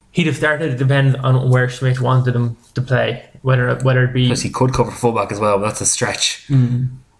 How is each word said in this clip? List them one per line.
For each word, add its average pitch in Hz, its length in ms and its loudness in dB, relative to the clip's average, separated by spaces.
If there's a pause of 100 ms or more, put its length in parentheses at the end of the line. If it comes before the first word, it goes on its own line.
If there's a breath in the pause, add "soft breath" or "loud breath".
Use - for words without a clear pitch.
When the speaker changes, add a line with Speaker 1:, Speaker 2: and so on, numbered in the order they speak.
(120)
Speaker 1:
he'd 175 160 0
have 147 100 -2
started. 151 360 -2
It 120 40 -6
depends 135 380 2
on 131 340 0
where 127 200 2
Schmidt 127 320 -2
wanted 127 340 2
him 120 220 -2 (180)
to 123 60 -2
play. 117 480 -2 (140)
Whether, 123 400 2
whether 127 220 2
it 127 80 -2
be 127 140 2
Speaker 2:
Plus, 120 140 0
he - 80 -4
could 127 240 0
cover 117 180 0
fullback 110 400 -2
as 101 80 -6
well, 104 200 2
but 104 80 -2
that's 107 140 -4
a 98 40 -4
stretch. - 640 -4
Speaker 1:
Mm. 127 420 2 (300)